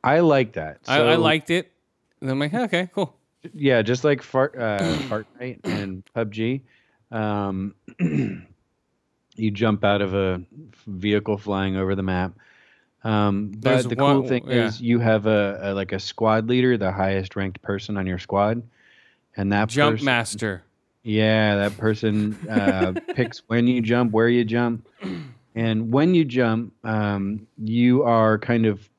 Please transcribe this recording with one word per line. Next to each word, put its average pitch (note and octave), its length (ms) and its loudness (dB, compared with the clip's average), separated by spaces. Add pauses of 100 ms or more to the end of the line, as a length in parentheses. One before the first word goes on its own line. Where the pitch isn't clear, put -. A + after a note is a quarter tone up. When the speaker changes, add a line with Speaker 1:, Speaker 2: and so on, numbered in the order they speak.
Speaker 1:
I D3 160 4
like C#3 340 4
that. D#2 340 -10
Speaker 2:
I, D3 140 2
I D#3 140 4
Speaker 1:
So E3 60 2
Speaker 2:
liked D#3 280 0
it. F3 220 -2 (500)
And C3 80 -6
I'm C3+ 100 -2
like, D3 140 -2
"Okay, F#3 400 -2
cool." F#3+ 220 -4 (380)
Speaker 1:
Yeah, C3+ 280 4
just B2 220 -2
like C#3+ 180 2
Far-, C3 360 0
uh, G#2+ 220 -2
Speaker 2:
<clears throat> E2 300 -2
Speaker 1:
Fortnite A#2 560 -10
and G2 380 -6 (100)
pub A2 180 -4
G, A2+ 300 -4 (500)
um, G2+ 640 -4 (120)
<clears throat> - 120 -20 (1400)
you A2 160 -2
jump G#2 320 0
out G2+ 180 2
of F#2+ 120 -2
a F#2 280 0 (460)
vehicle G#2 500 -2
flying G2 380 -2
over F#2+ 200 0
the G2 80 -4
map. F2+ 300 -2 (680)
Um, G#2 460 0
but G#2+ 120 -12
Speaker 2:
There's B2+ 260 2
Speaker 1:
the A#2+ 80 -2
Speaker 2:
one, C#3 260 4
Speaker 1:
cool B2 80 -4
thing B2 180 -2
Speaker 2:
yeah. A#2 200 2
Speaker 1:
is G#2+ 140 -6
you A#2+ 180 2
have A2 260 2
a, G2+ 360 2
a, G2 120 -4
like, G2 180 -4
a G2+ 80 -4
squad A2 480 0
leader, B2 300 2
the G2 140 0
highest F#2+ 440 -2
ranked G2 260 -6
person G2 360 -6
on F#2+ 100 -4
your F2+ 120 -4
squad, G#2+ 440 -2 (720)
and G2 160 -2
that G#2 160 2
Speaker 2:
Jump C#3+ 280 2
Speaker 1:
person, B2 100 -4
Speaker 2:
master. A2 580 -2 (400)
Speaker 1:
yeah, G#2+ 540 2
that G2+ 200 -2
person, G#2+ 560 0 (160)
uh, F#2 440 0 (100)
Speaker 2:
<laughs> F4 120 -10
Speaker 1:
picks A#2+ 320 -4
when A#2+ 200 2
you B2 140 0
jump, A#2 320 0
where A2+ 160 4
you A#2+ 160 2
jump, A#2 420 -2 (680)
and A2+ 380 -2
when D#3 240 4
you E3 80 4
jump, A#2 480 0 (140)
um, G#2 600 -2 (160)
you A#2+ 420 2
are A2+ 360 4
kind A#2 260 2
of G#2 340 -2